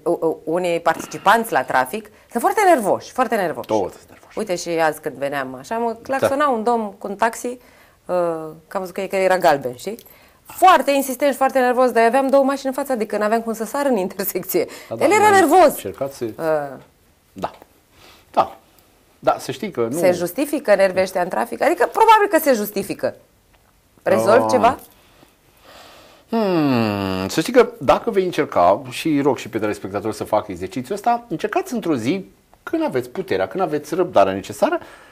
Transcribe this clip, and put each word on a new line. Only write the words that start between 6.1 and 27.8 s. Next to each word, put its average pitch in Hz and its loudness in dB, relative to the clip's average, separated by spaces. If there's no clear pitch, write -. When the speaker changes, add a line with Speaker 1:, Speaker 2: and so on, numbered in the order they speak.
Speaker 2:
Da. 285 2
Speaker 1:
un 226 -2
domn 226 0
cu - -12
un 202 -8
taxi, 233 -2
uh, 247 -8
că - -10
am 196 -2
văzut 185 -10
că, 202 -6
că 190 -6
era 185 4
galben, 139 2
știi? 214 -10
Foarte 339 6
insistent 277 0
și 254 -2
foarte 262 0
nervos, 247 2
dar 226 4
aveam 262 2
două 277 6
mașini 269 -2
în 262 -2
față, 277 -6
adică 220 -4
n-aveam 214 0
cum 226 -6
să 220 -6
sar 277 -4
în 254 2
intersecție. 185 -4
Speaker 2:
Da, 113 -10
da, - 0
Speaker 1:
El 320 4
era 403 4
Speaker 2:
am 415 6
Speaker 1:
nervos. 349 6
Speaker 2:
încercat 135 -8
să - -8
Speaker 1:
Uh. 107 -6
Speaker 2:
Da. - -8
Da. - -2
Da, 147 0
să - -8
știi 208 -8
că 117 -2
nu 147 -6
Speaker 1:
Se 180 2
justifică 208 -2
nervii 185 2
ăștia 185 -4
în 175 -2
trafic? 226 -6
Adică 320 2
probabil 440 6
că 320 2
se 294 2
justifică. 196 -4
Rezolv 196 4
Speaker 2:
Ah. 220 0
Speaker 1:
ceva? 247 2
Speaker 2:
Hmm, 113 0
să - -2
știi 240 -4
că 233 4
dacă 156 0